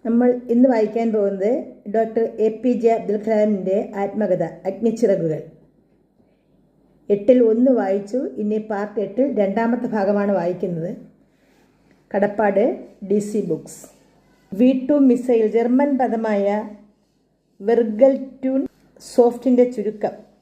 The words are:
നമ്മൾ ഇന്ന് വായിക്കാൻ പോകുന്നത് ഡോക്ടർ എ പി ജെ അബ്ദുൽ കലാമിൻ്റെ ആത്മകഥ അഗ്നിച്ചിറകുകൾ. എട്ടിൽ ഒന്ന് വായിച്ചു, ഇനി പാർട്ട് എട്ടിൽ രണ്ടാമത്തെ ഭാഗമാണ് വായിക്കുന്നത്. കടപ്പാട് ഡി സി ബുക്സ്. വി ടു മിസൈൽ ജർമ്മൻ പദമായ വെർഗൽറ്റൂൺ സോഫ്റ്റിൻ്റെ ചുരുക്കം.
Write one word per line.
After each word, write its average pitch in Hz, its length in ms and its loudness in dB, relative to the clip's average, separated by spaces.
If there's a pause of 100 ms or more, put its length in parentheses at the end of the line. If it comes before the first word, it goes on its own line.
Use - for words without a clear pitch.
നമ്മൾ 233 240 2 (240)
ഇന്ന് 247 180 6
വായിക്കാൻ 226 420 0
പോകുന്നത് 196 380 0 (420)
ഡോക്ടർ 226 300 0 (220)
എ - 20 2 (140)
പി 247 100 0 (100)
ജെ 226 140 4
അബ്ദുൽ 196 260 -4
കലാമിൻ്റെ 208 560 0 (240)
ആത്മകഥ 196 420 -2 (260)
അഗ്നിച്ചിറകുകൾ. 196 720 0 (1700)
എട്ടിൽ 208 300 4 (120)
ഒന്ന് 254 280 4
വായിച്ചു, 202 400 -2 (220)
ഇനി 214 180 -2 (100)
പാർട്ട് 208 360 -6
എട്ടിൽ 254 200 -2 (140)
രണ്ടാമത്തെ 226 560 0
ഭാഗമാണ് 202 440 0
വായിക്കുന്നത്. 175 520 -4 (1200)
കടപ്പാട് 202 520 0 (460)
ഡി 208 100 2 (100)
സി 214 200 -4
ബുക്സ്. - 320 -8 (680)
വി 233 180 4 (180)
ടു 294 100 2 (120)
മിസൈൽ 233 360 2 (100)
ജർമ്മൻ 247 360 2 (100)
പദമായ 220 440 -2 (1160)
വെർഗൽറ്റൂൺ 247 1000 2 (400)
സോഫ്റ്റിൻ്റെ 247 720 2
ചുരുക്കം. 202 420 -6 (260)